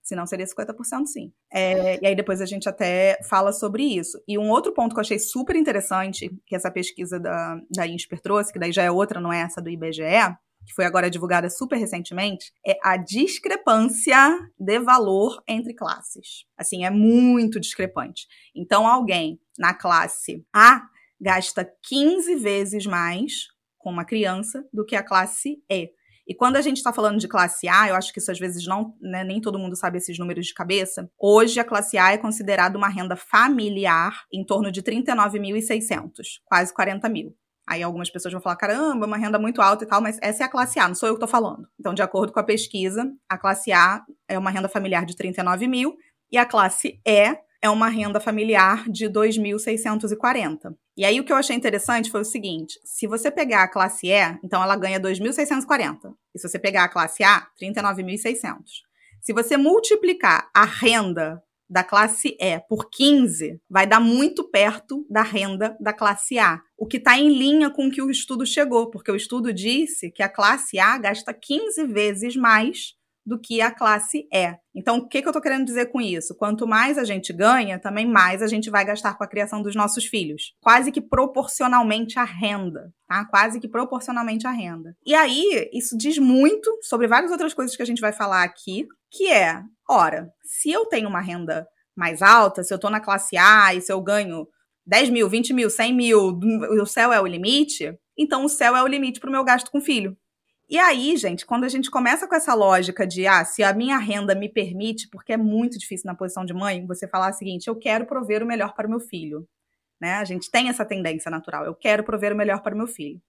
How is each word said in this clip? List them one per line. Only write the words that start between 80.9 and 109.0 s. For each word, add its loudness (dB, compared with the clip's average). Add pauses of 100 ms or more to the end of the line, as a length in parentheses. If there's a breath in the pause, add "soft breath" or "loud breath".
que -2
proporcionalmente 0
à 0
renda, -6 (160)
tá? -2
Quase 2
que -10
proporcionalmente -6
à -4
renda. -10 (100)
E 2
aí, 2
isso -6
diz -2
muito 4
sobre -2
várias 2
outras -4
coisas -6
que -8
a -4
gente -4
vai -2
falar 0
aqui, -6 (240)
que -2
é, 4 (260)
ora, 2 (100)
se -6
eu 0
tenho -2
uma -4
renda -8 (280)
mais -2
alta, 8
se -4
eu -6
tô -4
na -2
classe -2
A 8
e -2
se -4
eu -2
ganho -2 (360)
dez 4
mil, 2
vinte -2
mil, 2
cem 0
mil, 4 (420)
o 0
céu 2
é 4
o 0
limite, -2 (240)
então 0
o 0
céu 2
é 4
o 2
limite -4
pro -12
meu -2
gasto 2
com -2
filho. -2 (540)
E 0
aí, 4
gente, -6
quando -2
a -2
gente -4
começa 0
com 0
essa 0
lógica 2
de, -4
"Ah, 6
se -2
a 4
minha 0
renda 0
me -6
permite", -6
porque -10
é -2
muito 0
difícil -12
na -8
posição -8
de -8
mãe, -6
você -10
falar -2
o -10
seguinte, -10
"Eu -4
quero -2
prover -4
o -4
melhor -4
para -6
o -4
meu -4
filho", -12 (520)